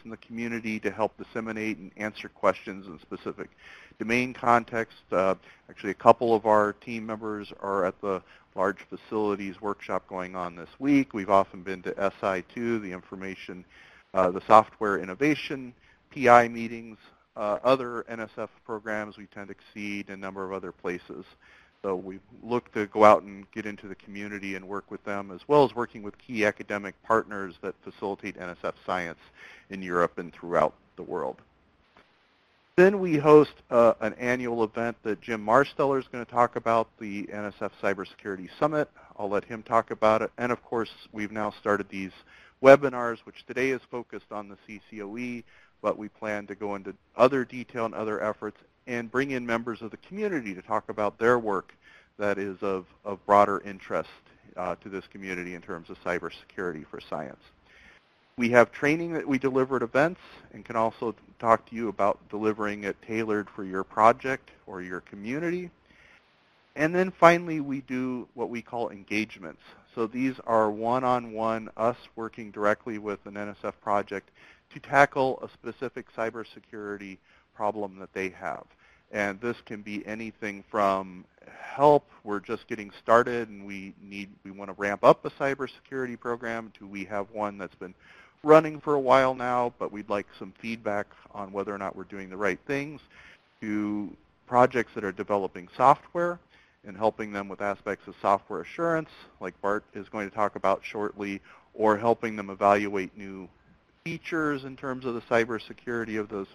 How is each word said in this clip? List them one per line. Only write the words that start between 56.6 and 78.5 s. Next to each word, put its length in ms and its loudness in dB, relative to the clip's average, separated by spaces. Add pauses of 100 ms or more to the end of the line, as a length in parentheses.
for 120 -14
science. 440 -10 (920)
We 140 0
have 220 6
training 420 -2
that 140 -4
we 100 2
deliver 380 0
at 80 -2
events 380 0 (320)
and 120 -18
can 100 -8
also 380 -2 (240)
talk 320 4
to 60 -12
you 140 -4
about 280 0 (120)
delivering 560 -2
it 200 -4
tailored 440 -2
for 140 -12
your 200 -4
project 640 4 (160)
or 160 -12
your 200 -10
community. 680 -8 (1040)
And 200 0
then 160 2
finally, 480 6
we 220 -4
do 520 -4
what 160 -6
we 140 -8
call 260 -6
engagements. 720 -8 (320)
So 140 -2
these 400 -4
are 240 4
one-on-one, 1080 -2
us 200 0 (180)
working 340 -10
directly 480 0
with 300 -8
an 100 -14
N 120 -8
S 140 -14
F 180 -8
project 500 -2 (420)
to 60 -16
tackle 640 2
a 60 -10
specific 640 -12
cybersecurity 1000 -10 (360)
problem 460 -6
that 140 -16
they 160 -4
have. 340 -10 (480)